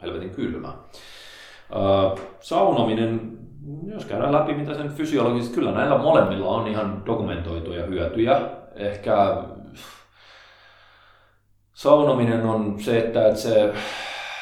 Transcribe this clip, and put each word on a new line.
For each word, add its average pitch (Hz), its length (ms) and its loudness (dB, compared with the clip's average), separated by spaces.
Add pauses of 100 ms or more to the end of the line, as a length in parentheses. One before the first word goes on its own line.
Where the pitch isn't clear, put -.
helvetin 87 280 -8
kylmä. 87 380 -6 (1040)
Ö, 98 480 2 (200)
saunominen, 113 1000 0 (500)
jos 208 180 -10
käydään 135 280 -2
läpi, 151 200 2
mitä 143 200 -6
sen 143 160 -6
fysiologisesti, 123 680 0
kyllä 127 160 0
näillä 98 260 2
molemmilla 98 520 4
on 113 180 0
ihan 107 380 -4
dokumentoituja 85 800 -4
hyötyjä. 113 560 2 (340)
Ehkä 101 640 0 (2250)
saunominen 120 720 4
on 107 340 -2
se, 117 200 0
että, 113 280 2
että 107 120 4
se, 107 340 4 (680)